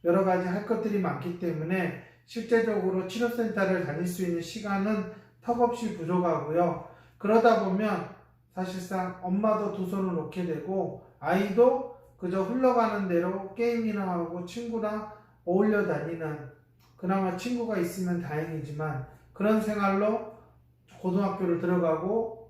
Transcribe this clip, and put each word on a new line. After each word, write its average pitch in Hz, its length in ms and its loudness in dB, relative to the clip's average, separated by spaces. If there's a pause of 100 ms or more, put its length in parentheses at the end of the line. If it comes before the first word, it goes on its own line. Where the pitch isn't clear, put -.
여러 185 200 4
가지 185 220 2
할 196 200 -2
것들이 214 340 0
많기 175 380 -4
때문에 160 640 -2 (240)
실제적으로 208 800 2
치료센터를 202 800 0
다닐 160 200 -2
수 180 180 -4
있는 170 180 -2
시간은 202 720 -2 (280)
턱없이 233 560 0
부족하고요. 165 920 0 (280)
그러다 220 480 6
보면 190 460 0 (440)
사실상 185 680 -6
엄마도 208 500 2
두 185 140 -4
손을 185 280 -2
놓게 165 300 -4
되고 165 640 -4 (140)
아이도 202 760 4 (220)
그저 190 240 -2
흘러가는 226 680 2
대로 180 460 -2
게임이나 226 540 0
하고 175 360 -4
친구랑 214 680 -6 (320)
어울려 202 420 4
다니는, 151 640 -4 (460)
그나마 185 400 0
친구가 233 420 -2
있으면 175 420 -2
다행이지만 151 840 -6 (260)
그런 214 300 2
생활로 208 720 0 (640)
고등학교를 185 600 0
들어가고 175 760 0 (120)